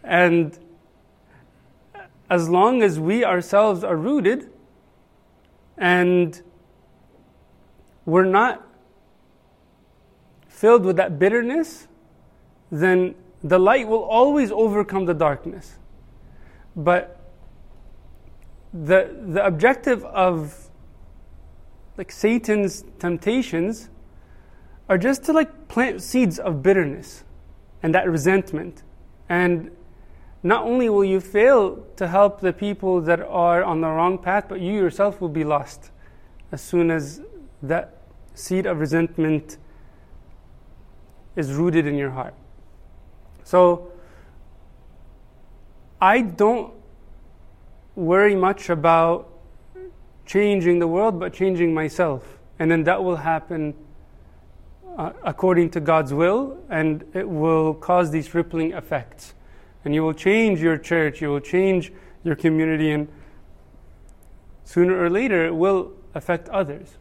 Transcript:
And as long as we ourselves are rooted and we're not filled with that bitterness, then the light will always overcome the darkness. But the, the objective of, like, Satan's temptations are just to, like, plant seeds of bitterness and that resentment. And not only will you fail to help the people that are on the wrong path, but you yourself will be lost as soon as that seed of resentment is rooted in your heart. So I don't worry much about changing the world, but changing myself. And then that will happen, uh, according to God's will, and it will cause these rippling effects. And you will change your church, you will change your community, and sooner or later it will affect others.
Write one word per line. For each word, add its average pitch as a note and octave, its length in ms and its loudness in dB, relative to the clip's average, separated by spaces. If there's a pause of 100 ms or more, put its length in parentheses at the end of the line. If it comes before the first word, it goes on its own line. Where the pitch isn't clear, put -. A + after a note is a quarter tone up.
And E3+ 540 2 (1700)
as E3+ 200 0
long A3 320 4
as E3+ 180 2
we G3+ 240 0
ourselves G3 600 2
are F3+ 120 -2
rooted A#3 540 -2 (1300)
and F3+ 640 2 (1600)
we're F3+ 200 4
not G#3 420 0 (1800)
filled A3+ 360 4
with F#3 140 0
that F3+ 220 0
bitterness, A#3+ 680 -2 (840)
then F3+ 440 2 (280)
the E3+ 160 2
light A3 280 4
will A3 160 -2
always A#3+ 480 2
overcome G3+ 540 0
the E3+ 80 0
darkness. D#3+ 640 -4 (1000)
But F3 440 -2 (1500)
the, F3+ 420 2 (120)
the F#3+ 180 0
objective A#3 600 2
of, F3 640 -2 (1300)
like, F#3 140 -14
Satan's G#3+ 720 -2 (160)
temptations G3 880 -4 (1000)
are F#3+ 100 2
just C4+ 280 0
to, D#4 80 0
like, - 340 0
plant A3+ 340 -2
seeds A3+ 360 0
of D#3 240 -4
bitterness D#3+ 640 0 (580)
and D#3+ 140 0
that F#3 140 0
resentment. E3+ 720 -2 (460)
And F3 420 0 (720)
not G#3 220 0
only A#3+ 240 0
will G3+ 160 2
you F#3+ 160 0
fail G#3 640 2 (100)
to F#3 120 -6
help G3 340 2
the F#3 100 0
people F#3+ 500 -4
that E3 200 0
are F3 420 0
on E3 180 -2
the D#3+ 60 -2
wrong E3+ 300 0
path, G3 320 -2
but F#3 100 -10
you F3+ 140 -4
yourself G3 480 0
will E3+ 80 -6
be D3+ 160 -4
lost D3 460 -4 (600)
as C#3+ 100 -12
soon E3+ 300 0
as D#3 300 -6 (420)
that - 320 -4 (380)
seed F#3+ 320 -4
of F3 140 -2
resentment D#3 800 -2 (1800)
is C#3 160 -6
rooted D#3+ 340 0
in C#3+ 80 -4
your C#3 140 -4
heart. B2+ 240 -10 (1120)
So F3 460 2 (2000)
I G#3+ 200 4
don't G#3 520 -2 (1200)
worry F#3+ 400 4
much F#3+ 340 -2
about E3 600 2 (960)
changing F#3+ 540 2
the E3+ 80 0
world, F3+ 320 0
but F3+ 140 -8
changing F3 400 0
myself. D#3 640 -4 (180)
And D#3+ 140 2
then E3 120 2
that F#3 200 0
will F3+ 140 -2
happen, D#3 560 -6 (1200)
uh, E3 140 -8 (120)
according F3 480 0
to E3+ 80 -6
God's D3+ 340 0
will, G#3+ 440 0 (120)
and D#3 340 -2 (100)
it F#3+ 140 -6
will D#3+ 460 0
cause F3 380 0
these D3+ 220 -6
rippling E3 380 -4
effects. - 640 -10 (500)
And D3 120 -2
you D#3+ 80 0
will D#3+ 100 -2
change G3+ 480 2
your D#3+ 160 2
church, D#3+ 440 -2
you D3+ 80 -4
will C#3+ 100 -2
change F#3 520 0 (320)
your D#3+ 120 -2
community, D#3 560 0
and D3+ 160 -4 (1600)
sooner F3+ 400 0
or E3+ 60 0
later F#3+ 380 0
it E3 80 -4
will F#3 360 0 (220)
affect E3+ 360 -6
others. E3+ 520 -6